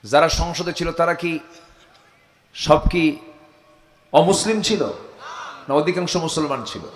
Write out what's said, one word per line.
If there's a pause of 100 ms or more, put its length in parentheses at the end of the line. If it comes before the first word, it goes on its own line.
যারা
সংসদে
ছিল,
তারা
কি (1200)
সব (100)
কি (1080)
অমুসলিম
ছিল (800)
না
অধিকাংশ
মুসলমান
ছিল? (120)